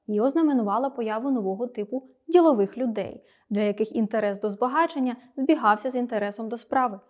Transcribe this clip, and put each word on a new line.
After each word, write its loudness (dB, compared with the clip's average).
і 0
ознаменувала 2
появу -4
нового -2
типу -6
ділових 4
людей, -4
для 0
яких -2
інтерес -2
до -2
збагачення -2
збігався 2
з -10
інтересом -4
до -6
справи. -2